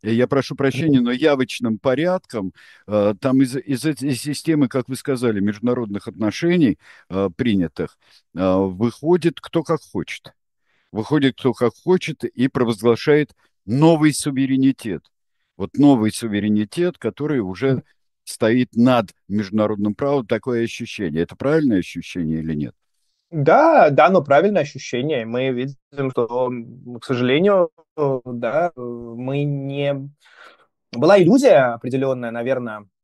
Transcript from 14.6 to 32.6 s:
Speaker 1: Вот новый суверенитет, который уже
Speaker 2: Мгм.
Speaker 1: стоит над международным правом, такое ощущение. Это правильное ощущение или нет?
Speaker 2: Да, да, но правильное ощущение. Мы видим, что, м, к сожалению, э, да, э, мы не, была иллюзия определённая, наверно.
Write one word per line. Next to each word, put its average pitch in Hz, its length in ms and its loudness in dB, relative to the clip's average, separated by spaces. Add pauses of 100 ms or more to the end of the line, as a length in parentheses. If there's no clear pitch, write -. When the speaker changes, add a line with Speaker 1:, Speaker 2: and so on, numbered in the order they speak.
Speaker 1:
Вот 95 200 -8
новый 123 360 4
суверенитет, 107 840 -2
который 147 420 -4
уже 98 340 -2
Speaker 2:
Мгм. 117 80 -6 (420)
Speaker 1:
стоит 120 500 0
над 120 360 4 (180)
международным 104 680 -2
правом, 139 320 -2
такое 117 380 -2
ощущение. 90 580 -6
Это 87 140 -8
правильное 139 420 0
ощущение 82 640 -6
или 80 140 -6
нет? 73 200 -8 (560)
Speaker 2:
Да, 185 580 4
да, 151 200 6
но 185 140 4
правильное 156 380 2
ощущение. 135 640 -4
Мы 123 240 -4
видим, 135 640 -6
что, 123 360 -2
м, 120 520 -12
к - 60 -20
сожалению, 160 640 2 (280)
э, 139 280 -2
да, 127 500 -4
э, 127 60 -20
мы 120 640 -8
не, 143 680 -6 (840)
была 165 280 4
иллюзия 175 540 6
определённая, 127 560 -4
наверно. 117 580 -6 (140)